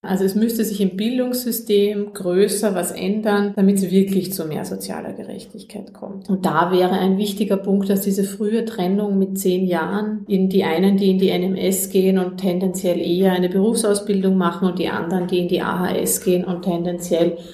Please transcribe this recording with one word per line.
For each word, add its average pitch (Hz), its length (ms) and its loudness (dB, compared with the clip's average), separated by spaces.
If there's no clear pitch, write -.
Also 190 200 0
es 196 100 0
müsste 226 300 0
sich 202 160 -4
im 185 160 0
Bildungssystem 220 1160 0
größer 190 640 0
was 175 160 -2
ändern, 202 640 0
damit 196 220 4
es 185 120 0
wirklich 190 440 2
zu 160 120 -6
mehr 151 200 -6
sozialer - 480 -8
Gerechtigkeit - 800 -14
kommt. 196 340 -14
Und 185 180 -2
da 170 280 2
wäre 180 180 4
ein 190 260 2
wichtiger 208 380 0
Punkt, 196 340 0
dass 196 120 2
diese 196 240 0
frühe 220 400 -2
Trennung 196 520 0
mit 190 220 0
zehn 185 260 0
Jahren 196 640 -2
in 190 220 2
die 190 160 2
einen, 185 320 2
die 196 120 4
in 190 100 4
die 190 100 4
N 175 140 0
M 190 120 -2
S 185 340 -2
gehen 190 300 4
und 180 160 -2
tendenziell 180 640 0
eher 185 320 2
eine 180 160 2
Berufsausbildung 196 920 2
machen 175 300 0
und 175 100 -2
die 165 120 -2
anderen, 175 400 -2
die 180 100 0
in 180 80 0
die 180 140 0
A - 180 -2
H 180 160 -2
S - 260 -2
gehen 180 220 2
und 180 200 -4
tendenziell 170 720 0